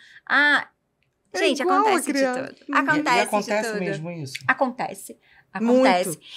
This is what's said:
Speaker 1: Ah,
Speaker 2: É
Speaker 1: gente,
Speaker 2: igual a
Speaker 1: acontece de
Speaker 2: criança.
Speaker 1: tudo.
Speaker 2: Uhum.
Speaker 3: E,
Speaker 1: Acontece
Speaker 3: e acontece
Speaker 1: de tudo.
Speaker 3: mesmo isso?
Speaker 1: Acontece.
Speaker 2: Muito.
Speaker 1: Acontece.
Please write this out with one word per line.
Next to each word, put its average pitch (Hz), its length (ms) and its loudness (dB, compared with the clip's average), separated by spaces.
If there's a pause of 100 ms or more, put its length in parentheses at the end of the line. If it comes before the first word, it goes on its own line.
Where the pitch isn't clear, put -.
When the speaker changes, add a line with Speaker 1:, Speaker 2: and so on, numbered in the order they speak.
(260)
Speaker 1:
Ah, 285 400 2 (680)
Speaker 2:
É - 40 -6
Speaker 1:
gente, 302 220 0
Speaker 2:
igual 359 180 2
a - 40 4
Speaker 1:
acontece 403 240 2
de 285 80 -2
Speaker 2:
criança. 262 300 0
Speaker 1:
tudo. - 60 -14 (200)
Speaker 2:
Uhum. 285 40 -2
Speaker 3:
E, 277 40 4
Speaker 1:
Acontece 302 400 2
Speaker 3:
e - 20 4
acontece 214 480 0
Speaker 1:
de 220 60 -6
tudo. 196 100 -4
Speaker 3:
mesmo 175 260 -6
isso? 156 240 -10 (140)
Speaker 1:
Acontece. 247 680 -4 (420)
Speaker 2:
Muito. 247 260 4
Speaker 1:
Acontece. 180 320 2 (180)